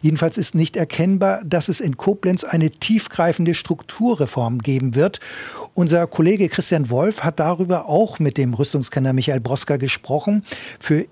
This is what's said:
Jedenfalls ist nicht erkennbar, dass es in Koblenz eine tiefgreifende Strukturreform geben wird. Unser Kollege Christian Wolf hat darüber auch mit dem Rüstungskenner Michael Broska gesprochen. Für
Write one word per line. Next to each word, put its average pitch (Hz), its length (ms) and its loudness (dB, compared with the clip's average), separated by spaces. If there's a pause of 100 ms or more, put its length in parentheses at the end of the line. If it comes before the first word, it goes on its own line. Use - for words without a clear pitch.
Jedenfalls 156 360 2
ist - 160 -2
nicht 160 220 0
erkennbar, 190 680 0
dass 160 240 0
es 185 120 -2
in 160 160 -2
Koblenz 185 480 0
eine 160 260 2
tiefgreifende 170 840 0
Strukturreform 143 1040 -2
geben 131 360 -2
wird. 151 260 2 (520)
Unser 170 340 2
Kollege 175 420 2
Christian 151 420 0
Wolf 156 320 0
hat 156 160 -2
darüber 175 500 0
auch 208 300 2
mit 147 180 0
dem 123 180 0
Rüstungskenner 131 580 0
Michael 131 280 0
Broska 139 360 -2
gesprochen. 147 640 -2 (380)
Für 156 320 0